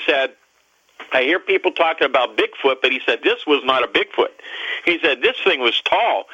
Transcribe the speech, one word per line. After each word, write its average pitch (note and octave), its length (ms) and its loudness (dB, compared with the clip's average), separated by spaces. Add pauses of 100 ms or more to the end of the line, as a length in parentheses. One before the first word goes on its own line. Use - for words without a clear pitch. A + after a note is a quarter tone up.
said, C3+ 260 0 (800)
"I C3 120 2
hear E3 140 0
people F#3 340 0
talking D#3+ 340 0
about B2 320 0
Bigfoot," C#3 420 0
but C3 120 2
he B2+ 120 -6
said, A#2 180 0
"This G#3+ 240 -2
was C#3+ 180 2
not B2+ 200 2
a - 20 -4
Bigfoot." D#3+ 440 -2 (560)
He E3+ 140 0
said, C#3 200 0
"This A#3 240 2
thing D#3+ 160 0
was A#2 220 2
tall." F3 520 0